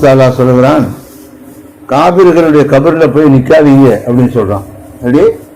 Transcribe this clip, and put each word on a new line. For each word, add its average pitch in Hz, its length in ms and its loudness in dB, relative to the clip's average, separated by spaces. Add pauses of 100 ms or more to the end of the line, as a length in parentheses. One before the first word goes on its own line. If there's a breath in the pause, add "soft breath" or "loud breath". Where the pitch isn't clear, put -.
தஆலா 135 280 2
சொல்கிறான், 127 720 -2 (920)
"காபிர்களுடைய 165 720 2
கபர்ல 147 500 0
போய் 147 200 2
நிக்காதீங்க" 139 560 2
அப்படின்னு 120 460 -2
சொல்றான். 101 260 -4 (320)
அப்படி, 123 240 -4 (380)